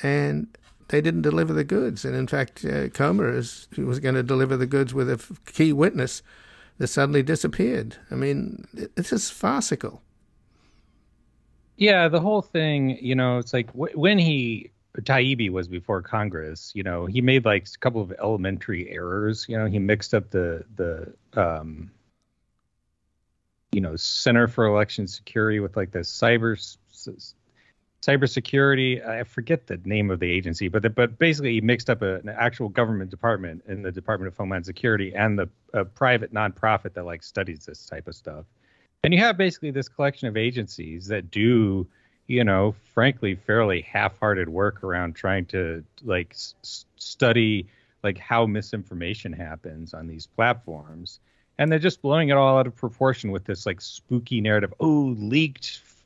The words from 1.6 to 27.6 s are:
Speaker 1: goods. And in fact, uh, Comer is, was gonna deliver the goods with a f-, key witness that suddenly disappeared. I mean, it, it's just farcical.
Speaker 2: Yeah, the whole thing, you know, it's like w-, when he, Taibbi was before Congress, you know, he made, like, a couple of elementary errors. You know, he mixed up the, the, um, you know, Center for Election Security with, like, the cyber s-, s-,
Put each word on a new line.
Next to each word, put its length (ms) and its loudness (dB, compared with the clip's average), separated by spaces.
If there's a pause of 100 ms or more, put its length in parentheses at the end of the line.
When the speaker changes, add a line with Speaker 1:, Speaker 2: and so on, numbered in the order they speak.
Speaker 1:
goods. 400 -2
And 100 -4
in 120 -2
fact, 380 -4
uh, 240 -2
Comer 460 2
is, 320 -6 (120)
was 200 -2
gonna 240 0
deliver 340 2
the 100 0
goods 260 0
with 160 0
a 60 0
f-, 180 -12 (140)
key 260 4
witness 500 2 (540)
that 120 -2
suddenly 340 4
disappeared. 760 0 (140)
I 40 -8
mean, 600 -4
it, 220 -12
it's 140 -4
just 220 -2
farcical. 720 -2 (1800)
Speaker 2:
Yeah, 300 6
the 120 4
whole 220 2
thing, 580 0
you 140 0
know, 240 2
it's 160 -6
like 140 0
w-, 300 -6
when 200 4
he, 520 0 (300)
Taibbi 500 2
was 180 -4
before 340 -4
Congress, 720 -6
you 80 -6
know, 240 -4
he 140 -2
made, 240 6
like, 280 4
a 60 -20
couple 240 0
of 100 -6
elementary 800 -4
errors. 580 -4
You 80 -4
know, 100 0
he 120 0
mixed 340 0
up 180 0
the, 340 -2 (100)
the, 380 -6 (280)
um, 500 -4 (1800)
you 100 0
know, 140 -2
Center 540 2
for 180 2
Election 400 0
Security 540 -2
with, 160 -4
like, 160 -4
the 80 -4
cyber 560 2
s-, 220 -16 (120)
s-, 440 -18 (680)